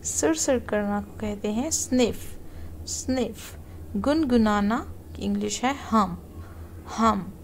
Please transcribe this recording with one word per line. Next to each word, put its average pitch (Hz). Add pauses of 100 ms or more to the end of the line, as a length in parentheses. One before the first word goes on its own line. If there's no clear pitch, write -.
सुर 302
सुर 269 (100)
करना 208
को -
कहते 208
हैं 254
स्निफ, - (680)
स्निफ। -
गुनगुनाना 226 (380)
की -
इंग्लिश 202
है 269
हम, 190 (720)
हम। 208 (180)